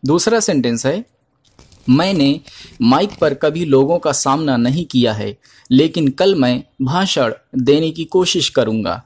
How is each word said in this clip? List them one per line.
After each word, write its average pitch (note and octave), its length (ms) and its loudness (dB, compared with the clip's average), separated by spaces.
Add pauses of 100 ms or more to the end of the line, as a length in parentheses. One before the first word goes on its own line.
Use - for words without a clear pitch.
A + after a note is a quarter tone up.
दूसरा F3 360 2
सेंटेंस B2 460 -2
है, F3+ 180 -4 (840)
"मैंने D3 500 2 (420)
माइक C#3+ 280 2 (100)
पर D3+ 140 2
कभी D#3 300 -2
लोगों C#3 340 2
का D#3 140 -2
सामना C#3+ 440 0
नहीं C3 280 0
किया A#2+ 280 0
है, G#2 240 -8 (340)
लेकिन D#3 380 2
कल F#3+ 260 0
मैं B2+ 300 -2 (180)
भाषण C#3+ 500 -2 (240)
देने D3 340 2
की D#3+ 140 -8
कोशिश F3+ 440 -2
करूंगा।" A2 580 -4